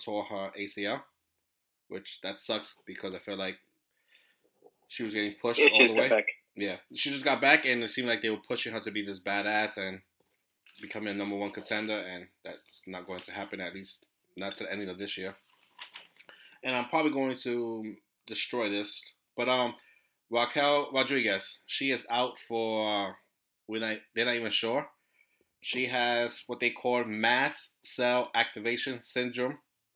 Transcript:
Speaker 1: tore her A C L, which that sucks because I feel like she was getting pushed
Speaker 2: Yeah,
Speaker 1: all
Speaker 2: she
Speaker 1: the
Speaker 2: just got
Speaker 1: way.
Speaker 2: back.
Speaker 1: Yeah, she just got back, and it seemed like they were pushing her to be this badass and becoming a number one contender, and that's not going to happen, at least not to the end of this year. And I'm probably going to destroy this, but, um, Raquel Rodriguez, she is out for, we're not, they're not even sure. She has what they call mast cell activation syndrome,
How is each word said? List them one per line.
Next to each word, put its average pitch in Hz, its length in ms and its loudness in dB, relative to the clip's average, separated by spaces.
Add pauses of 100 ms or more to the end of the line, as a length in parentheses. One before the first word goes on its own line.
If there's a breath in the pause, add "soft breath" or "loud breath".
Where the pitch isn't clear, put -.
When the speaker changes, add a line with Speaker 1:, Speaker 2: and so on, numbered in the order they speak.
Speaker 1:
tore 104 200 -4
her 98 320 -6
A 101 100 -6
C 101 200 -6
L, 101 180 -4 (840)
which - 380 -12
that 98 160 -6
sucks 107 340 -4 (140)
because 92 260 -8
I 87 60 -10
feel 101 160 -8
like 95 180 -4 (1400)
she 123 120 -6
was 107 100 -4
getting 104 260 0
pushed 120 200 2
Speaker 2:
Yeah, 147 80 10
Speaker 1:
all - 100 8
Speaker 2:
she 131 60 12
Speaker 1:
the - 20 10
Speaker 2:
just 113 100 4
got - 60 8
Speaker 1:
way. 135 60 6
Speaker 2:
back. 110 160 6 (320)
Speaker 1:
Yeah, 98 200 -2 (200)
she 143 140 -2
just 139 140 -4
got 131 160 4
back, 143 240 8
and 123 200 2
it 107 60 -4
seemed 123 180 -2
like 113 140 2
they 113 80 2
were 104 80 0 (100)
pushing 117 240 -4
her 113 80 -4
to 107 100 -8
be 101 160 -2
this 95 140 -8
badass 104 560 0
and 95 240 -4 (840)
becoming 107 320 -4
a - 20 -4
number 101 200 -2
one 101 160 -4
contender, 107 440 -2
and 90 300 -8 (180)
that's 87 140 -12 (300)
not 90 180 -10
going 92 140 -8
to - 100 -14
happen, 98 300 -8
at 87 120 -8
least 95 320 -14 (320)
not 98 200 -6
to - 80 -8
the - 80 -6
end 101 180 -6
of 90 80 -10
this 98 180 -8
year. 95 200 -8 (1300 soft breath)
And 131 100 0
I'm 123 140 0
probably 156 240 2
going 135 320 0
to 117 500 -4 (320)
destroy 113 420 -2
this, 101 320 -2 (360)
but, 120 120 0
um, 123 260 2 (540 soft breath)
Raquel 143 640 4
Rodriguez, 127 760 0
she 135 260 0
is 117 180 -2
out 120 220 2 (160)
for, 107 640 0 (540)
we're 110 120 -2
not, 110 180 -2 (180)
they're 117 100 2
not 120 80 2
even 113 160 -2
sure. 117 380 0 (720)
She 127 260 -4
has 120 600 0
what 120 100 -6
they 120 120 2
call 123 340 0
mast 117 800 0
cell 123 500 2
activation 117 720 0
syndrome, 123 540 -2 (380)